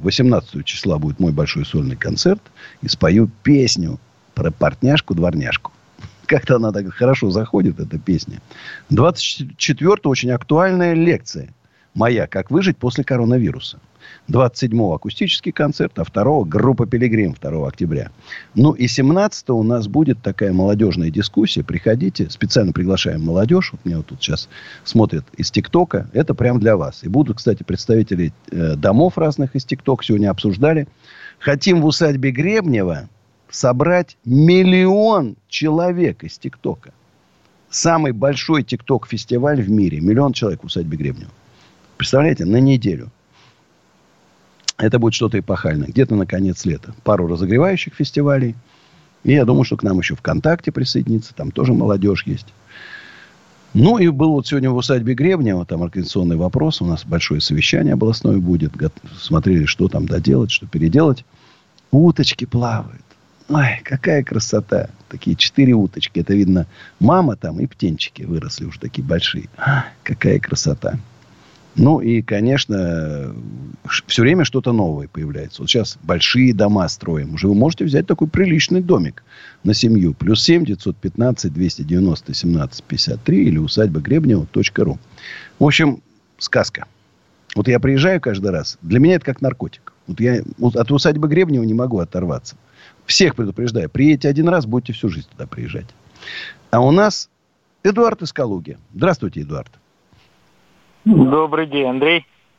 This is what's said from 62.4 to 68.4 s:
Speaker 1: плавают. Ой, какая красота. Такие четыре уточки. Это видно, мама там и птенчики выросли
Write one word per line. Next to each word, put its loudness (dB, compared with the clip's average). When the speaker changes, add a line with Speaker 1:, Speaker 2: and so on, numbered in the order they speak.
Speaker 1:
плавают. -4
Ой, 0
какая 0
красота. -2
Такие -4
четыре 2
уточки. -2
Это -2
видно, 2
мама 4
там -8
и -2
птенчики -6
выросли -8